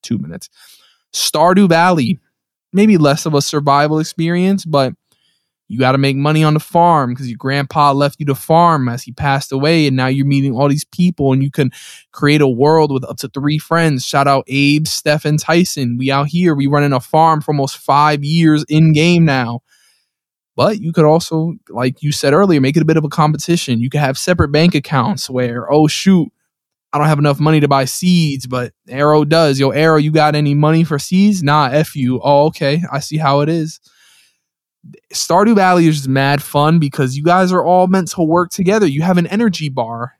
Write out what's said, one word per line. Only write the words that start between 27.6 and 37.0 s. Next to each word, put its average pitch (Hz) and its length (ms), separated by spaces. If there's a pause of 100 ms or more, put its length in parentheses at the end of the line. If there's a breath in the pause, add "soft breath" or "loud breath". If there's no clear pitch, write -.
buy 135 180
seeds, 151 640
but 123 260 (140)
Arrow 147 360
does. 147 360
Yo, 135 100
Arrow, 156 280
you 151 120
got 151 240
any 147 220
money 156 280
for 156 140
seeds?" 190 460
"Nah, 143 240
F 151 280
you." 127 280
"Oh, 143 240
okay. 160 440
I 139 80
see 151 180
how 143 240
it 147 80
is." 160 300 (1300 soft breath)
Stardew 208 420
Valley 180 320
is 156 100
just 135 100
mad 139 340
fun 151 380
because 135 360